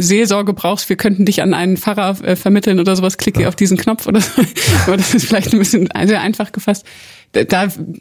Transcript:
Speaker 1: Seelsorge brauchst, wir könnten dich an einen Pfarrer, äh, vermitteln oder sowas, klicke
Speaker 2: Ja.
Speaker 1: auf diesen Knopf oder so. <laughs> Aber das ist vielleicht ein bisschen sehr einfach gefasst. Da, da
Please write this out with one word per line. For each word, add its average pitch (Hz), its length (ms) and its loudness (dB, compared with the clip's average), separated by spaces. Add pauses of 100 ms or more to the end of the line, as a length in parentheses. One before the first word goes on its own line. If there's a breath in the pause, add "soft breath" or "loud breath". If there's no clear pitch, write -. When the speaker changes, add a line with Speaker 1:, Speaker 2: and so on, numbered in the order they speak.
Speaker 1:
Seelsorge 202 520 0
brauchst, 190 340 -4
wir 190 80 -2
könnten 196 300 0
dich 196 160 0
an 190 120 2
einen 180 220 0
Pfarrer, 196 480 -2
äh, 180 140 0
vermitteln 196 420 2
oder 185 160 2
sowas, 185 220 -2
klicke - 240 -2
Speaker 2:
Ja. - 80 0
Speaker 1:
auf 185 80 -6
diesen 190 180 2
Knopf 220 320 -2
oder 208 140 2
so. - 100 -2
<laughs> - 560 0
Aber 185 80 2
das 190 180 0
ist 175 120 2
vielleicht - 260 0
ein 220 80 4
bisschen 190 300 2 (160)
sehr 208 160 2
einfach 208 320 -4
gefasst. 202 320 -2 (480 loud breath)
Da, 107 100 2
da 196 240 0 (340)